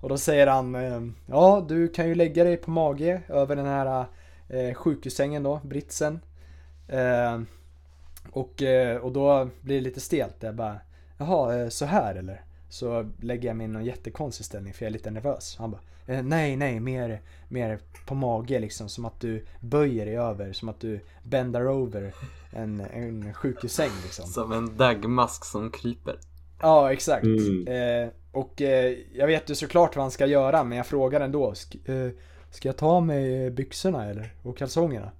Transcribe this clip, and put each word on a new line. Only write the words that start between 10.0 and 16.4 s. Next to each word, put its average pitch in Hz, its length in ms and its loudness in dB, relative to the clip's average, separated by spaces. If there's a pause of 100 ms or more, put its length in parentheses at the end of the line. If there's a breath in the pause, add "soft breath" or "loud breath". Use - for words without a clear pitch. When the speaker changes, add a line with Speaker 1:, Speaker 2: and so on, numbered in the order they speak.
Speaker 1:
stelt. 131 400 -2
Jag 110 140 -8
bara, 110 220 -6 (420 soft breath)
"Jaha, 139 440 2
eh, 117 60 -4
så - 160 -4
här 139 300 0
eller?" 95 260 -10 (280 soft breath)
Så 117 420 -4 (100)
lägger 120 280 -4
jag 113 80 -4
mig 113 80 -6
i 110 40 -6
någon 110 160 -6
jättekonstig 123 600 -8
ställning, 98 280 -12
för - 100 -10
jag 110 60 -4
är - 20 -6
lite 110 180 -8
nervös. 110 480 -6
Han 113 120 -8
bara, 101 100 -12 (260 soft breath)
"Eh, 131 160 -4
nej, 147 340 0